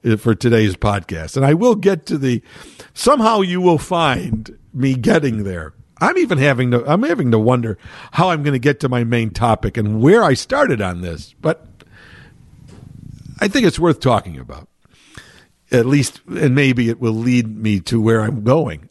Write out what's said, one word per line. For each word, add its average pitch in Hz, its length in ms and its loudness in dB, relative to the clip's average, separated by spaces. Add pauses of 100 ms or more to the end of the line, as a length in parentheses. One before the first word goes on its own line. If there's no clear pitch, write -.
uh, 113 140 2
for 117 160 0
today's 110 420 2
podcast. 90 640 -4
And 135 80 2
I 143 80 4
will 220 220 2
get 190 320 -2
to - 100 -4
the, 131 240 -2 (520)
somehow 226 480 2
you 180 200 -4
will 175 160 4
find 127 800 -4 (160)
me 131 220 0
getting 127 480 0
there. 85 300 -10 (280)
I'm 359 160 0
even 247 200 0
having 131 340 2
to, 120 140 0
I'm 170 180 0
having 254 280 0
to 110 80 4
wonder 113 380 0 (340)
how 185 180 0
I'm 160 140 -2
gonna 139 160 0
get 143 220 0
to 147 80 -2
my 123 140 0
main 117 280 -2
topic 113 440 0
and 107 260 -2
where 196 220 6
I 156 100 4
started 214 480 -2
on 90 200 -6
this. 82 400 -12
But - 240 -4 (1800)
I 202 80 0
think 240 160 0
it's 170 140 2
worth 165 200 2
talking 95 380 -2
about. 64 300 -18 (1040)
At 120 140 2
least, 139 420 0
and 131 280 -2
maybe 127 340 2
it 113 100 -4
will 113 140 -2
lead 117 340 0
me 107 340 -2
to 117 200 -2
where 113 200 2
I'm 110 220 -4
going. 120 460 -2